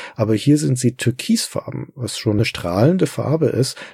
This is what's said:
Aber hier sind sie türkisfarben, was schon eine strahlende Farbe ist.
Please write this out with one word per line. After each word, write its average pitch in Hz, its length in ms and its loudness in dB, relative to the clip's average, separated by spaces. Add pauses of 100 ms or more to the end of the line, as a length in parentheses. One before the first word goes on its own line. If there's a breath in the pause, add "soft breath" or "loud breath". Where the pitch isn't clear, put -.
(180 loud breath)
Aber 110 180 2
hier 143 220 4
sind 143 200 0
sie 123 200 0
türkisfarben, - 1000 -4
was 120 240 -8
schon 110 140 0
eine 104 100 2
strahlende 143 640 2
Farbe 131 380 0
ist. - 320 0 (160 loud breath)